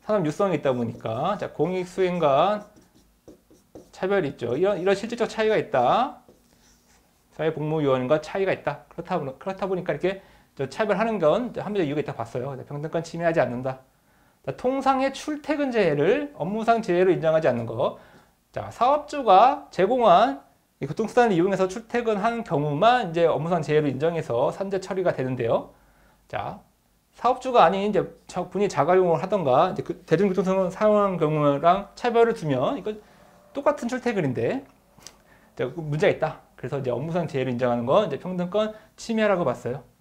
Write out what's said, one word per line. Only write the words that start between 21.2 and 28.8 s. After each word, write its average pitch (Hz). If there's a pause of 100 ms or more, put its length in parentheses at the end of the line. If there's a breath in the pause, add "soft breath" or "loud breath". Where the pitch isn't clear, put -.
이용해서 185
출퇴근한 226
경우만 170
이제 165
업무상 160
재해로 151
인정해서 151
산재 196
처리가 185
되는데요. 131 (540 soft breath)
자, - (520)
사업주가 247
아닌 196
이제 170 (120)
자-, 180
본인이 196
자가용을 165